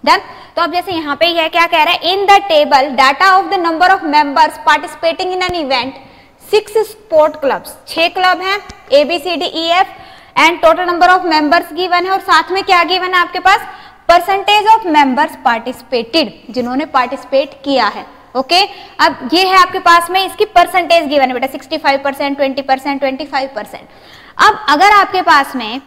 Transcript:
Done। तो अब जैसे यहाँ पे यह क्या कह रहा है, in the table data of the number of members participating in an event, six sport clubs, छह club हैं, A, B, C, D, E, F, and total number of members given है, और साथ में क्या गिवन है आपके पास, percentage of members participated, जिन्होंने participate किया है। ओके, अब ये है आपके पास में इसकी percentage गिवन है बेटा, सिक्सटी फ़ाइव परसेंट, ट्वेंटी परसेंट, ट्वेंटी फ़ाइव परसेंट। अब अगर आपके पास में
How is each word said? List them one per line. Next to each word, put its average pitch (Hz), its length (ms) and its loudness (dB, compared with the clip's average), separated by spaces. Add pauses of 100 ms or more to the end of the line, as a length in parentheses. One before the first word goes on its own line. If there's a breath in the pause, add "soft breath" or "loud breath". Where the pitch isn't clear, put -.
Done। 339 180 2 (340 loud breath)
तो 320 60 -2
अब 330 120 -2
जैसे 359 180 -4
यहाँ 302 240 -6
पे 330 120 0
यह 330 200 0
क्या 339 200 2
कह 330 160 2
रहा 339 100 0
है, - 80 -4
in 381 280 -2
the 403 100 6 (100)
table 294 480 2
data 285 380 4
of 381 160 2
the 403 100 -2
number 330 320 0
of 370 160 -2
members 302 480 2 (100)
participating 330 680 -2
in 370 80 -4
an 359 120 -4
event, 262 400 -4 (560 loud breath)
six 427 240 0 (140)
sport 302 540 0
clubs, 208 260 -4 (180)
छह 330 200 -2
club 359 340 0
हैं, 381 160 -4 (340)
A, 285 140 4
B, 330 140 -4
C, 359 180 -6
D, 349 160 -4
E, 320 100 -6 (120)
F, 381 120 2 (520 loud breath)
and 320 240 2
total 339 260 2
number 349 240 2
of 359 120 0
members 320 540 0
given 349 260 -2
है, 381 40 -6
और 381 100 -2
साथ 339 320 0
में 392 120 -2
क्या 359 200 2
गिवन 370 300 -2
है 359 60 2
आपके 349 200 -2
पास, 381 260 2 (460 loud breath)
percentage 392 600 2
of 440 120 2 (120)
members 285 360 0 (140)
participated, 240 840 -4 (200)
जिन्होंने 254 360 -4
participate 269 800 -2
किया 262 220 0
है। - 180 -8 (300)
ओके, 294 260 0 (380 loud breath)
अब 277 340 -2
ये 370 120 2
है 381 120 2
आपके 359 220 2
पास 339 300 4
में 381 160 0
इसकी 415 200 -2
percentage 339 640 0
गिवन 269 200 2
है 262 60 -4
बेटा, 247 140 -4
सिक्सटी 302 300 -10
फ़ाइव 277 260 -2
परसेंट, 277 340 -4
ट्वेंटी 269 240 -2
परसेंट, 269 380 -4
ट्वेंटी 277 260 -4
फ़ाइव 277 300 -6
परसेंट। - 320 -14 (600 loud breath)
अब - 220 0
अगर 339 220 4
आपके 381 300 2
पास 285 340 2
में 240 320 -8